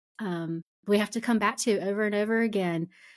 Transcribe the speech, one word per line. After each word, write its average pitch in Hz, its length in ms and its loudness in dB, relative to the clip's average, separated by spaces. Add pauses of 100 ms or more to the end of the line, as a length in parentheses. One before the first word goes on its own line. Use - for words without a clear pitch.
(180)
um, 170 440 -4 (240)
we 202 120 4
have 208 120 0
to 226 100 -4
come 226 180 2
back 208 200 0
to 208 220 2
over 202 240 -2
and 208 100 0
over 214 260 0
again. 180 480 0 (280)